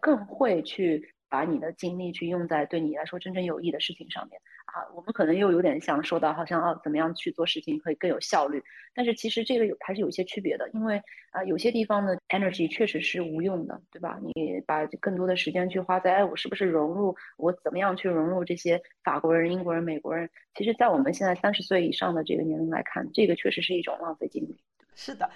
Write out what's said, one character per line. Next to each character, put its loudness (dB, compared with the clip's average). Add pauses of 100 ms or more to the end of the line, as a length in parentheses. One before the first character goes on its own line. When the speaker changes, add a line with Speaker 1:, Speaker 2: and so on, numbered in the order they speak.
Speaker 1:
更 4
会 2
去 0 (160)
把 0
你 0
的 -4
精 -6
力 -4
去 -6
用 -2
在 2
对 -2
你 -2
来 -4
说 -10
真 -10
正 -2
有 -4
益 -2
的 -4
事 -4
情 -16
上 -10
面。 -20 (280)
啊， -10 (100)
我 -12
们 -12
可 4
能 4
又 4
有 6
点 2
像 0
说 0
到 4
好 -4
像， 0
哦， 0
怎 -4
么 0
样 0
去 -6
做 0
事 0
情 -4
可 -6
以 2
更 -4
有 0
效 2
率， -4 (320)
但 -2
是 2
其 -8
实 -2
这 0
个 4
有， 0
还 -6
是 -2
有 0
一 -4
些 -4
区 -8
别 0
的， -4
因 -2
为， 0 (300)
啊， -4
有 0
些 2
地 2
方 2
的 2 (140)
energy 2
确 0
实 -2
是 -2
无 -4
用 -2
的， -10 (100)
对 -20
吧？ -8
你 -4
把 0 (160)
更 0
多 0
的 4
时 -2
间 0
去 -2
花 2
在， 4
哎， 6
我 0
是 -6
不 -4
是 0
融 2
入， 0 (220)
我 2 (140)
怎 0
么 -2
样 2
去 0
融 2
入 0
这 -2
些 2 (240)
法 0
国 4
人、 4
英 -2
国 0
人、 0
美 -2
国 -6
人， -4 (260)
其 -4
实 2
在 6
我 4
们 4
现 0
在 4
三 2
十 -2
岁 2
以 0
上 0
的 0
这 0
个 0
年 -2
龄 0
来 0
看， -6
这 6
个 4
确 0
实 -4
是 -2
一 0
种 -4
浪 -6
费 -6
精 -6
力。 -8 (400)
Speaker 2:
是 -12
的。 -4 (120)